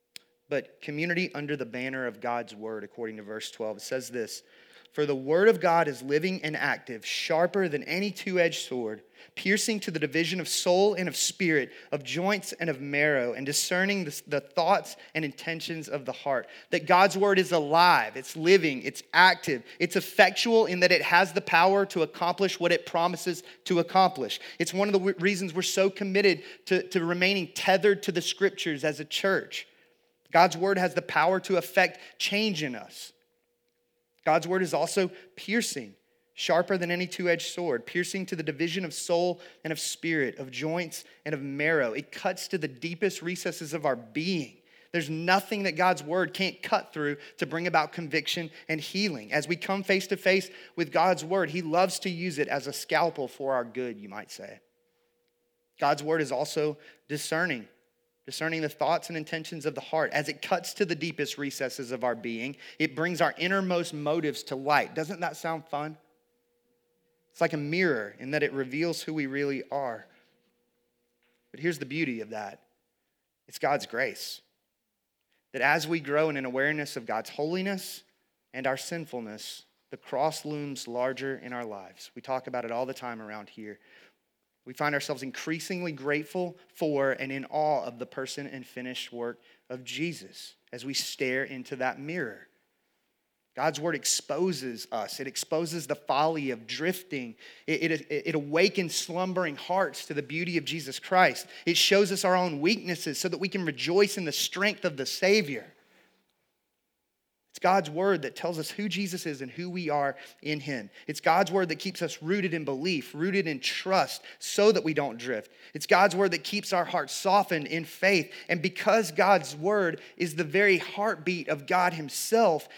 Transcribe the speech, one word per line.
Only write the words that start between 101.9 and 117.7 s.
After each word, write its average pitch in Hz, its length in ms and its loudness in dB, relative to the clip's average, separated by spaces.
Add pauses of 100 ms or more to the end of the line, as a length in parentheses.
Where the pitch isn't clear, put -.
us 190 140 0
our 185 100 4
own 180 260 0
weaknesses 170 580 -2
so 190 100 -2
that 170 100 -4
we 190 100 -2
can 185 180 -4
rejoice 175 500 2
in 190 80 -4
the 147 80 -2
strength 196 540 0
of 156 100 -2
the 131 100 -4
Savior. 185 600 2 (1800)
It's - 100 -18
God's 185 280 4
word 175 340 0
that 135 120 -8
tells 165 240 -6
us 156 100 -8
who 208 200 -4
Jesus 180 380 -6
is 143 140 -6
and 135 80 -10
who 175 220 -10
we 175 180 -6
are 143 280 0 (260)
in 151 160 -4
him. 131 320 -6 (160)
It's 151 140 -8
God's 170 320 4
word 185 160 2
that 156 100 -4
keeps 185 240 -6
us - 180 -4
rooted 190 320 0
in 160 120 -4
belief, 139 500 -4
rooted 185 320 0
in 143 140 -4
trust, - 640 0 (180)
so 214 320 6
that 185 100 0
we 160 100 0
don't 139 260 -2
drift. 117 340 -6 (200)
It's 151 140 -8
God's 185 300 6
word 190 160 4
that 165 100 -4
keeps - 300 -6
our 175 120 2
hearts 156 300 -4
softened 185 540 2
in 165 160 -4